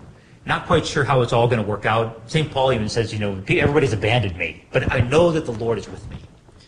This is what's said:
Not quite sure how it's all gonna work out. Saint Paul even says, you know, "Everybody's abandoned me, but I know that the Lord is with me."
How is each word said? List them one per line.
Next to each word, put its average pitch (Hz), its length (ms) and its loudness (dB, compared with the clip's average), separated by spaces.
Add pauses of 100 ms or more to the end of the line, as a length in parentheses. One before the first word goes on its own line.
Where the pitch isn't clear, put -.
(460)
Not 156 220 -2
quite 160 180 2
sure 147 180 -2
how 131 180 2
it's 120 120 0
all 117 140 4
gonna 117 160 2
work 104 240 -4
out. 113 400 0
Saint 156 240 -2
Paul 131 200 2
even 110 160 0
says, 107 240 -2
you 110 60 -6
know, 101 320 -4
"Everybody's 143 440 2
abandoned 104 440 0
me, 82 340 -8
but - 220 0
I 135 60 0
know 156 320 4
that 156 160 -2
the 120 60 -6
Lord 113 260 -2
is - 100 -12
with - 220 -14
me." - 60 -14 (500)